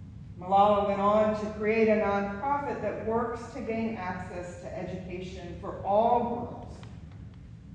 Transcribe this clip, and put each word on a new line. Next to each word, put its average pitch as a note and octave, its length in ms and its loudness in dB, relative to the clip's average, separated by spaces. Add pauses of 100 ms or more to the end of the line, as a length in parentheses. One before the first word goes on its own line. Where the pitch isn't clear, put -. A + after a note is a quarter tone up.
(400)
Malala G3+ 480 6
went G3 120 0
on G#3+ 400 4
to G#3 200 -4
create A3 280 4
a G#3+ 80 6
nonprofit G#3 880 0
that G3+ 240 -4
works A#3 360 0 (120)
to C4+ 80 -8
gain A3 340 -2
access F3+ 680 -8
to D#3+ 160 -8
education F3+ 840 -8
for F3+ 260 -8
all A3+ 340 6
girls. - 580 -6 (960)